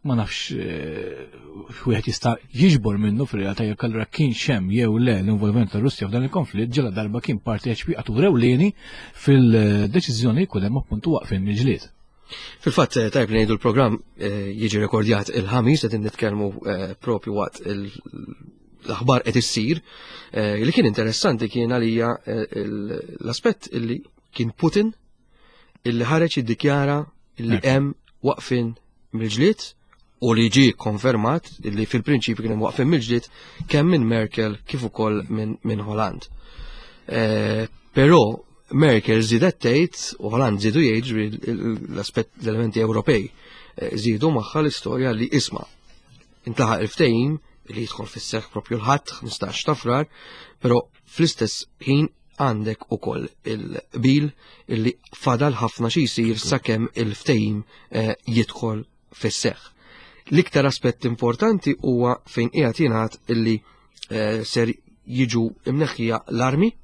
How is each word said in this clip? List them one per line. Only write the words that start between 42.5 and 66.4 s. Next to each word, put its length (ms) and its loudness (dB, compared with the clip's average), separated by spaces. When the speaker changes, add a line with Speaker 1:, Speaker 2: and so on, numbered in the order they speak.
Speaker 2:
Ewropej, 420 2
eh, 720 -12
żiedu 380 0
magħha 260 -2
l-istorja 540 -2
li 100 -2
isma' 260 -6
intlaħaq 400 0
il-ftehim 480 2
li 100 -6
jidħol 300 -10
fis-seħħ 420 -8
propju 240 -6
l-Ħadd 400 -2
ħmistax 480 -8
ta' 80 0
Frar, 320 -2
però 160 4
fl-istess 640 -2
ħin 240 2
għandek 520 -2
ukoll 320 -6
il-qbil 880 -2
illi 240 0
fadal 400 0
ħafna 320 -4
xi 160 2
jsir 320 -2
sakemm 500 -2
il-ftehim, 580 0
eh, 320 -2
jidħol 640 -2
fis-seħħ. 540 -4
L-iktar 340 2
aspett 400 -2
importanti 760 0
huwa 340 2
fejn 220 0
qiegħed 260 2
jingħad 380 0
illi, 240 2
eh, 380 -2
ser 240 0
jiġu 400 0
imneħħija 520 -2
l-armi 380 2